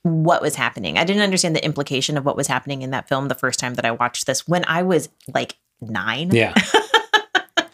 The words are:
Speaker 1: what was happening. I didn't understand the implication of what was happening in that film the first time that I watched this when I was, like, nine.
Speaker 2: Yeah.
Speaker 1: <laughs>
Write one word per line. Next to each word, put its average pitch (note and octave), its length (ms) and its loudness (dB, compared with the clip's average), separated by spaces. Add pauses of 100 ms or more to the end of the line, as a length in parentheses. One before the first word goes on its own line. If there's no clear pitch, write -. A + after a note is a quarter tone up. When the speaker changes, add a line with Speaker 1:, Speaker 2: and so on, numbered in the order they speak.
Speaker 1:
what E3 400 4
was D3 140 0
happening. G#2 420 -2
I E3 60 4
didn't G3+ 180 2
understand F#3 320 2
the - 100 0
implication C#3+ 520 -2
of C3+ 80 -2
what C#3+ 120 0
was C#3 100 -2
happening C3+ 360 -2
in C3 80 -6
that C3+ 180 -4
film C#3 200 -2
the C3 60 -2
first - 260 -4
time B2+ 140 -4
that B2+ 100 -2
I A#2 60 2
watched A#2+ 360 -2
this C3 220 -2
when E3+ 180 2
I E3 160 0
was, F3+ 260 2 (260)
like, B2 220 -4 (240)
nine. A2+ 540 -4
Speaker 2:
Yeah. A2+ 240 4
Speaker 1:
<laughs> F#3+ 60 2 (1080)